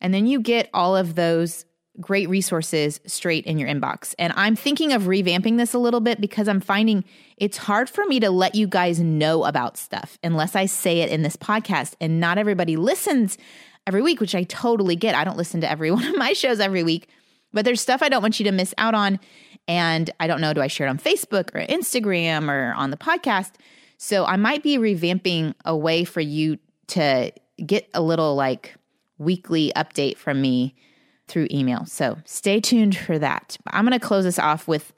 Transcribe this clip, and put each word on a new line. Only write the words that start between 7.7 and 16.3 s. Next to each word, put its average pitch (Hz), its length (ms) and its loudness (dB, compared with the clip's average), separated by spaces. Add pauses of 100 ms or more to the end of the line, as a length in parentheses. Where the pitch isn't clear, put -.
for 403 160 -2
me 269 140 2
to 208 100 2
let 185 240 2
you 214 120 2
guys 180 320 0
know 160 460 2
about 131 320 -2
stuff - 480 -12
unless 165 320 -2
I 190 80 2
say 170 360 0
it 156 100 0
in 156 100 0
this 156 160 -2
podcast. 202 640 -2
And 165 180 0
not 170 200 2
everybody 185 380 0
listens 247 600 0 (500)
every 196 140 0
week, 302 220 0
which 196 120 -2
I 180 100 0
totally 202 520 0
get. 190 180 0
I 139 80 2
don't - 140 -4
listen 170 240 -4
to - 100 0
every 156 200 -2
<laughs> - 0 -
one 240 160 2
of 330 100 -2
my 262 160 0